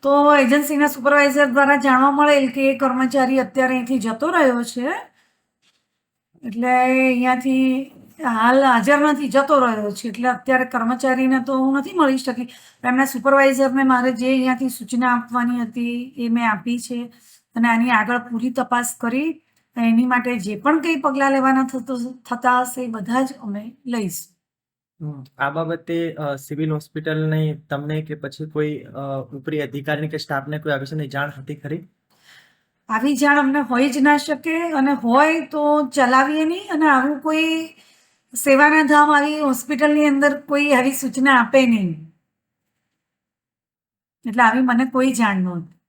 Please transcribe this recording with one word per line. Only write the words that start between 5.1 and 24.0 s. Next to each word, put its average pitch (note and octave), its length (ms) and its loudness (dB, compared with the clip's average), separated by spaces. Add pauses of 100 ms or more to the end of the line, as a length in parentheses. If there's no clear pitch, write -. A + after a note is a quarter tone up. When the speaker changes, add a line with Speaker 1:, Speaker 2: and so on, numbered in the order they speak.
Speaker 1:
એટલે A#3 200 -4
અહીંયાથી B3+ 1200 2 (320)
હાલ B3 400 2
હાજર B3+ 340 4
નથી, D4 320 0
જતો C#4 300 4
રહ્યો G#3+ 320 0
છે, G3 160 -10
એટલે A#3+ 220 -4
અત્યારે B3+ 360 0
કર્મચારીને B3+ 720 0
તો C4 180 -4
હું C4+ 160 2
નથી C#4+ 200 -4
મળી C#4+ 240 2
શકી. B3 320 -6 (340)
એમના B3+ 220 0
સુપરવાઇઝરને C4+ 800 2
મારે B3+ 280 2
જે A#3+ 160 -4
અહીંયાથી B3+ 420 0
સૂચના B3 480 -2
આપવાની A#3+ 420 -4
હતી A#3+ 580 -6
એ A#3 120 -4
મેં A#3 220 0
આપી A#3 280 -4
છે A#3+ 340 -10 (420)
અને A#3 140 2
આની A#3 200 2
આગળ A#3 280 0
પૂરી A#3+ 320 -6
તપાસ B3 520 -4
કરી C#4 400 -4 (360)
એની A#3 280 2
માટે B3 340 -2
જે G3 200 -8
પણ D4+ 220 2
કંઈ E4 140 -2
પગલાં C4+ 360 0
લેવાના C4 320 2
થતો, B3+ 340 -6 (320)
થતા B3 300 0
હશે B3+ 240 -6
એ B3 40 -8
બધા A3+ 340 -2
જ C4 80 -2 (100)
અમે G#3+ 460 -12
લઈશું. A3+ 520 -6 (640)